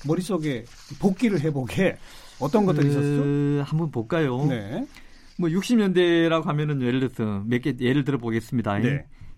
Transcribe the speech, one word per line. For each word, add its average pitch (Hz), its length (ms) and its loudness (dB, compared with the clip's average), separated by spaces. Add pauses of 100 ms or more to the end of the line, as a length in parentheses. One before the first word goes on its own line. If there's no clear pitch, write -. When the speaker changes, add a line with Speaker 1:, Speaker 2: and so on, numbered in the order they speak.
Speaker 1:
머릿속에 156 600 -2 (340)
복기를 196 420 2
해보게. 143 560 0 (420)
어떤 196 260 2
것들이 147 220 4
Speaker 2:
그, 143 40 4
Speaker 1:
있었죠? 143 800 0
Speaker 2:
한번 156 220 -2
볼까요? 127 540 0
Speaker 1:
네. 127 420 -2 (500)
Speaker 2:
뭐, 170 140 0
육십 196 260 0
년대라고 170 720 4
하면은 147 320 -2
예를 123 180 2
들어서 110 460 -2
몇 120 160 0
개 131 180 -2
예를 131 240 2
들어보겠습니다. 113 760 -2
Speaker 1:
네. 127 260 0 (320)